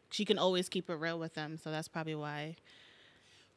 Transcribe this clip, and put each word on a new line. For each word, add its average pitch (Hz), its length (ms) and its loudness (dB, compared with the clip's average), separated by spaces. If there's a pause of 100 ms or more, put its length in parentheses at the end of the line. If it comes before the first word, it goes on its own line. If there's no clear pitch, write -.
(120)
she 214 140 0
can 202 120 6
always 185 300 4
keep - 220 -2
it 175 60 -2
real 165 220 -2
with 160 180 -6
them, 156 220 -4
so 160 140 -8
that's 156 160 -2
probably 160 280 -4
why 147 420 -6 (1000)